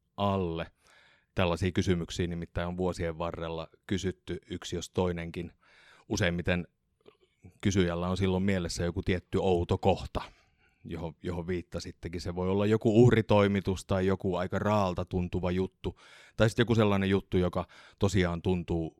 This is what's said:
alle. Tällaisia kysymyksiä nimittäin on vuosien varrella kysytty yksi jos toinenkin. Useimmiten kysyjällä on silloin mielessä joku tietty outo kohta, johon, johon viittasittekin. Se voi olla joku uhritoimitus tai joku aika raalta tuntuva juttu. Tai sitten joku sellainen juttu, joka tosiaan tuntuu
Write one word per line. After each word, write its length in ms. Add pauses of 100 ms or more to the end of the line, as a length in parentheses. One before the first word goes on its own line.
(160)
alle. 500 (680)
Tällaisia 380
kysymyksiä 540
nimittäin 420
on 80
vuosien 420
varrella 500 (180)
kysytty 520 (120)
yksi 260
jos 140
toinenkin. 640 (560)
Useimmiten 580 (920)
kysyjällä 480
on 80
silloin 260
mielessä 420
joku 180
tietty 380
outo 380
kohta, 440 (640)
johon, 380
johon 240
viittasittekin. 720
Se 140
voi 160
olla 160
joku 360
uhritoimitus 800
tai 220
joku 300
aika 220
raalta 460
tuntuva 460
juttu. 500 (360)
Tai 140
sitten 120
joku 120
sellainen 360
juttu, 280
joka 280 (320)
tosiaan 440
tuntuu 580